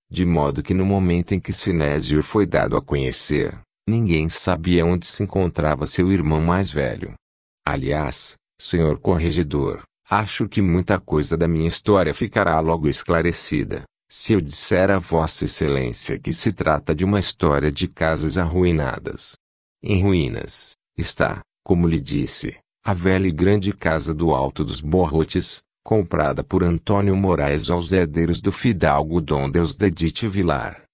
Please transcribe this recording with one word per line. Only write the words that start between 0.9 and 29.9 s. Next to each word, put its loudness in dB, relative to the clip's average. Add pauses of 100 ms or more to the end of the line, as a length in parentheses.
em 0
que -8
Sinésio 0
foi 0
dado 0
a 0
conhecer, -2 (280)
ninguém 2
sabia 2
onde 0
se -4
encontrava 0
seu 2
irmão 2
mais 0
velho. -4 (520)
Aliás, -4 (240)
senhor 0
corregedor, -2 (260)
acho -2
que -2
muita 2
coisa -2
da 2
minha 0
história 2
ficará 0
logo 0
esclarecida, -2 (260)
se -2
eu 4
disser 2
a 2
Vossa -2
Excelência -2
que -6
se 0
trata 0
de -2
uma 2
história 0
de -2
casas -2
arruinadas. 0 (480)
Em 0
ruínas, -2 (240)
está, -2 (220)
como 4
lhe 2
disse, -4 (260)
a -2
velha 2
e 2
grande 2
casa -2
do 2
Alto 0
dos -6
Borrotes, 0 (220)
comprada 0
por 0
Antônio 2
Moraes 0
aos -2
herdeiros 2
do 0
fidalgo 0
Dom 0
Deusdedit 0